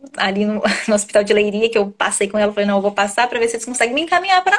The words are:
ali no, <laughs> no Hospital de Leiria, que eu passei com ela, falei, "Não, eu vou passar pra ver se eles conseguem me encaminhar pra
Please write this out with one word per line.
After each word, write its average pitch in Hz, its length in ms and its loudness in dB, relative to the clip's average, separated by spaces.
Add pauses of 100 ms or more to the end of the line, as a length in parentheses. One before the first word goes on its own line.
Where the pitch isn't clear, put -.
(160)
ali 196 280 0
no, 214 180 -2
<laughs> - 260 -2
no 220 60 4
Hospital 208 300 2
de 208 100 0
Leiria, 208 360 2
que 226 80 -4
eu 202 120 0
passei 202 380 -2
com 208 100 -4
ela, 208 140 2
falei, 202 140 -2
"Não, 202 120 2
eu 196 40 2
vou 202 100 0
passar 208 360 0
pra 240 100 -4
ver 233 100 2
se 233 80 -4
eles 226 100 -10
conseguem 247 280 -2
me 302 80 0
encaminhar 370 420 2
pra 381 140 4